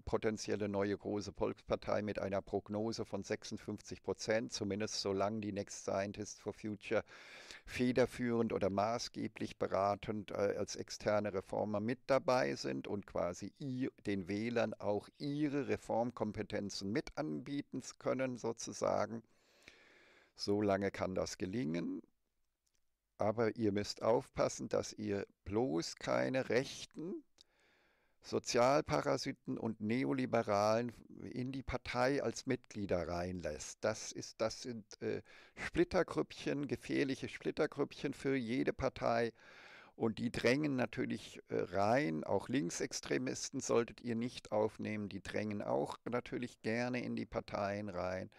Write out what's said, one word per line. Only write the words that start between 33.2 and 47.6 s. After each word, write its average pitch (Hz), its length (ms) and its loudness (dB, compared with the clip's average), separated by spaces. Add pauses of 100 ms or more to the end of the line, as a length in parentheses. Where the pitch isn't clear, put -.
Das - 320 -2
ist, - 260 -8
das 110 220 -2
sind, 117 240 -8 (160)
äh, 104 200 -2 (360)
Splittergrüppchen, 156 1120 0
gefährliche 131 580 0
Splittergrüppchen - 880 -2
für 135 240 0
jede 127 340 0
Partei. 120 600 2 (640)
Und 113 200 2
die 117 140 0
drängen 135 460 4
natürlich, 117 720 -2
äh, 113 80 0
rein, 110 640 4
auch - 240 2
Linksextremisten 135 1120 -2
solltet 117 400 2
ihr 120 160 -2
nicht 117 380 -4
aufnehmen, 107 560 0
die 95 120 -6
drängen 104 400 -2
auch 139 440 0
natürlich 123 560 -4
gerne 120 420 0
in 117 140 -4
die 113 80 -4
Parteien 104 640 -2